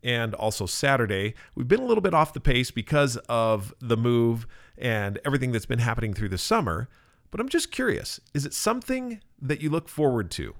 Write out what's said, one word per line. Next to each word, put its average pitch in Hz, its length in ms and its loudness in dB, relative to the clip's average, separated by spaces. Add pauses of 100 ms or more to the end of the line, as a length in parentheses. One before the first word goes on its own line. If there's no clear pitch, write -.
and 117 320 -2
also 107 320 -2
Saturday. 110 680 0 (200)
We've 127 140 -4
been 214 140 4
a 262 40 -4
little 220 160 4
bit 175 120 2
off 156 180 4
the - 80 -8
pace 127 320 2
because 135 460 2 (100)
of 113 500 2
the 117 180 0
move 117 520 4 (280)
and 104 480 -2
everything 131 280 0
that's 113 140 -2
been 120 120 -2
happening 113 340 0
through 107 180 -4
the 92 80 -2
summer. 127 500 0 (420)
But 208 100 -8
I'm 254 80 -4
just - 220 -2
curious, - 480 -2 (160)
is 143 100 -2
it 147 80 -8
something 247 680 -4 (200)
that 139 200 -4
you 151 100 -2
look 165 180 -2
forward 123 440 0
to? - 280 -8